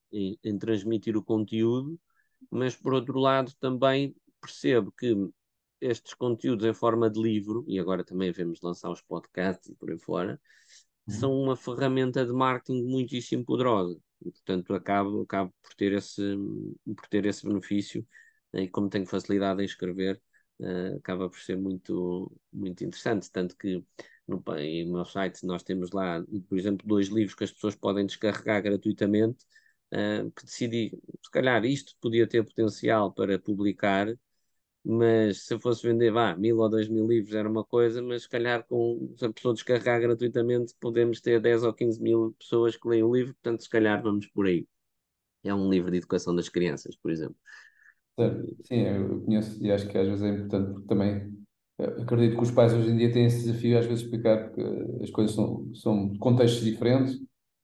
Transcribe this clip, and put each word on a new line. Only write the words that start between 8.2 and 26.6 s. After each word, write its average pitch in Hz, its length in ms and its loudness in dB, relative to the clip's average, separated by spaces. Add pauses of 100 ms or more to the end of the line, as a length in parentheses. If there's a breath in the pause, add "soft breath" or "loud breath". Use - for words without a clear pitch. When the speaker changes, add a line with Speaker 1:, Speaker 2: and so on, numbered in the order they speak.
Speaker 1:
vemos 85 300 -6
lançar 87 280 -6
os 85 120 -10
podcasts 90 640 -6
e - 60 -18
por - 160 -12
aí 82 80 -8
fora, 90 420 -6 (680 soft breath)
Speaker 2:
Uhum. 101 100 -6
Speaker 1:
são 135 140 0
uma 135 240 0
ferramenta 131 680 0
de 120 80 -2
marketing 127 520 0
muitíssimo 127 600 -2
poderosa. 120 540 0 (260)
E, 87 60 -10
portanto, 92 440 -4
acabo, 101 480 -2
acabo 95 300 -4 (100)
por - 120 -20
ter 101 180 0
esse, 101 300 -4 (640)
por 107 240 -12
ter 101 180 0
esse 101 200 -4
benefício, 101 600 -4 (460 soft breath)
e 95 160 -4
como 101 200 -2
tenho 98 180 -4
facilidade 98 560 0
em 98 40 -2
escrever, 95 560 -4 (380)
eh, 92 380 -6
acaba 92 300 -6
por - 100 -18
ser - 200 -6
muito, 92 760 -4 (200)
muito 95 320 -8
interessante. 95 460 -4
Tanto 92 260 -6
que 92 280 -6 (420 loud breath)
no 92 160 -6
pa-, 80 180 -6
em 82 300 -4
meu 87 140 -4
site 95 420 -6
nós 90 160 -4
temos 90 280 -6
lá, 90 340 -4 (240)
por 98 100 -2
exemplo, 101 280 -2